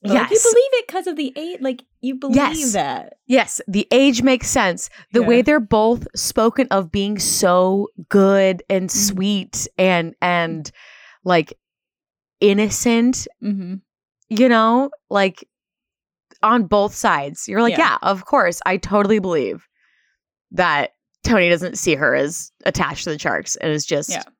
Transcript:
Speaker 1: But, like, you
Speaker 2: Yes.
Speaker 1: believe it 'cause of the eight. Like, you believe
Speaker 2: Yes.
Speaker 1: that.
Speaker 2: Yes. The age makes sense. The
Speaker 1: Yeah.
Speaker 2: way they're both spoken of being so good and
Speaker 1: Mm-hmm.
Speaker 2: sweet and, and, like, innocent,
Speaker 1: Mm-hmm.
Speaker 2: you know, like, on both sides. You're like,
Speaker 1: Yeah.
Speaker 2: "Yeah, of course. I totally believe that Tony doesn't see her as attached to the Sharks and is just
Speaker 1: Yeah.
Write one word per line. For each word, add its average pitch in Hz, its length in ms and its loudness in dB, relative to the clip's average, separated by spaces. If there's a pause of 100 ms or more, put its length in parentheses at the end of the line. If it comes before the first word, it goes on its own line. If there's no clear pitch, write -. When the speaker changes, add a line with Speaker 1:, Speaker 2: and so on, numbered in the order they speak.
Speaker 1:
But, 196 100 -4
like, 190 200 2
you 403 40 2
Speaker 2:
Yes. 440 80 2
Speaker 1:
believe 480 300 4
it 480 140 -2
'cause 359 200 -6
of 339 80 -6
the 269 200 -6
eight. 330 260 -10
Like, 262 220 -6 (180)
you 262 140 -6
believe 269 220 -2
Speaker 2:
Yes. 285 360 0
Speaker 1:
that. 139 400 -6 (140)
Speaker 2:
Yes. 247 400 0
The 202 240 -2
age 254 320 4
makes 262 260 2
sense. 190 400 -2 (240)
The 233 80 4
Speaker 1:
Yeah. 208 60 0
Speaker 2:
way 240 160 4
they're 294 160 4
both 226 560 0
spoken 233 560 0
of 190 200 -2
being 202 280 -4
so 185 680 2 (220)
good 196 600 4
and 190 200 -2
Speaker 1:
Mm-hmm. - 80 -4 (180)
Speaker 2:
sweet 190 520 -4 (100)
and, 175 440 0
and, 170 500 -2 (520)
like, 175 300 0 (840)
innocent, 233 880 0 (160)
Speaker 1:
Mm-hmm. 190 320 -6 (540)
Speaker 2:
you 233 200 4
know, 233 400 2 (200)
like, 196 380 -2 (960)
on 220 220 2
both 202 280 0
sides. 151 540 -4
You're 208 160 -2
like, 233 140 2
Speaker 1:
Yeah. 330 240 2
Speaker 2:
"Yeah, - 80 0
of 190 160 -4
course. 190 400 0
I 190 120 0
totally 202 400 0
believe 160 500 -4 (840)
that 156 400 0 (320)
Tony 190 260 2
doesn't 175 300 -2
see 156 160 0
her 135 200 0
as 143 360 -4 (140)
attached - 400 -4
to 180 40 -8
the 151 100 -6
Sharks - 360 -4
and - 160 -6
is 151 160 -4
just 147 240 -4
Speaker 1:
Yeah. 175 100 -6 (180)